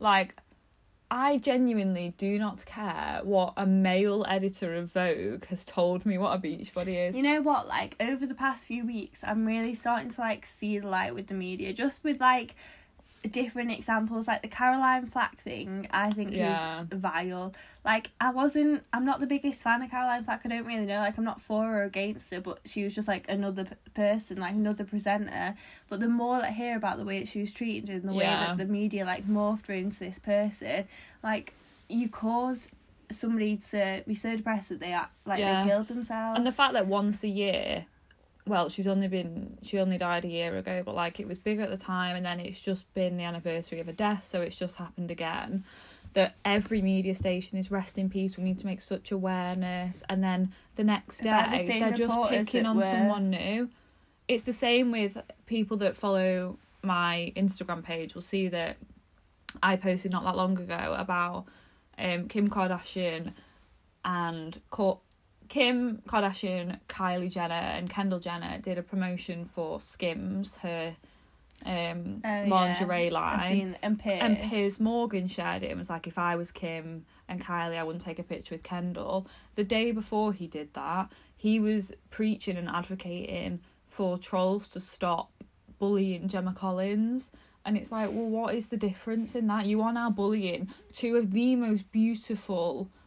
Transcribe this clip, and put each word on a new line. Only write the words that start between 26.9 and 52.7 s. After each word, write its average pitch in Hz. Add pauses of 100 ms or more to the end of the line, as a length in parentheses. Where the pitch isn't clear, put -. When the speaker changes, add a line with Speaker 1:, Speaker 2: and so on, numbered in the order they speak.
Speaker 2:
the 202
way 196
that 220
she 208
was 208
treated 214
and 190
the 190
way 190
Speaker 1:
Yeah. 165
Speaker 2:
that 180
the 190
media, 202
like, 196
morphed 208
her 202
into 190
this 185
person, 208 (360)
like, 220 (340)
you 233
cause 240 (420)
somebody 214 (140)
to 196
be 214
so 226
depressed 220
that -
they 175
act 175 (120)
like 196
Speaker 1:
Yeah. 196
Speaker 2:
they 202
killed 214
themselves. 226
Speaker 1:
And 240
the 254
fact 269
that 202
once 202
a 214
year, 196 (600)
well, 180
she's 190
only 196
been, 180
she -
only 185
died 175
a -
year 170
ago, 185
but, -
like, 170
it 208
was 185
big 214
at 208
the 190
time, 180
and 180
then 175
it's 185
just 185
been 180
the 175
anniversary 170
of 165
a 160
death, 208
so 180
it's 170
just 180
happened 175
again. 170 (480)
That 185 (100)
every 208
media 190
station 185
is, 185
"Rest 190
in 190
peace, 190
we 185
need 185
to 202
make 190
such -
awareness," 180
and 190
then 185 (240)
the 214
next 208
Speaker 2:
About 220
the -
Speaker 1:
day 180
Speaker 2:
same 214
Speaker 1:
they're 220
just 226
Speaker 2:
reporters 233
Speaker 1:
picking 240
Speaker 2:
that 220
Speaker 1:
on 220